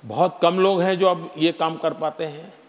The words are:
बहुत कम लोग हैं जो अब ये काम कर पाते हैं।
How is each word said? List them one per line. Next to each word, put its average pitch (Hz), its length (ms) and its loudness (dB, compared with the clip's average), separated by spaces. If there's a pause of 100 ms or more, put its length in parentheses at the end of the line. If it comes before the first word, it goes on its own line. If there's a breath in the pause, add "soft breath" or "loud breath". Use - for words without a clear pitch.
बहुत 135 360 0
कम 180 180 4
लोग 185 220 4
हैं 185 160 0
जो 185 100 2
अब 170 300 -2
ये 160 140 2
काम 160 260 -2
कर 160 160 -2
पाते 160 300 -6
हैं। 156 300 -12 (160)